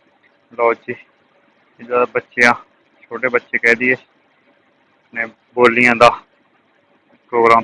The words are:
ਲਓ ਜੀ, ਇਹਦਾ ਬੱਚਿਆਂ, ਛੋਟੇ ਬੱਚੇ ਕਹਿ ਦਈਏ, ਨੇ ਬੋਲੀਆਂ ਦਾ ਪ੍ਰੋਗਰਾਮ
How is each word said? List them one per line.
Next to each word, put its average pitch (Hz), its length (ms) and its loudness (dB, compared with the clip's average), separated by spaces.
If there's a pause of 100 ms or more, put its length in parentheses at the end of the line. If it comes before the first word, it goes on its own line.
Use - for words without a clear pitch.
(540)
ਲਓ 117 200 -2
ਜੀ, 117 220 -14 (840)
ਇਹਦਾ 123 340 -4
ਬੱਚਿਆਂ, 120 400 -2 (580)
ਛੋਟੇ 117 160 -8
ਬੱਚੇ 120 300 -6
ਕਹਿ 117 180 0
ਦਈਏ, 127 200 -2 (1160)
ਨੇ 117 120 -8 (300)
ਬੋਲੀਆਂ 123 400 2
ਦਾ 117 140 6 (1200)
ਪ੍ਰੋਗਰਾਮ 117 320 4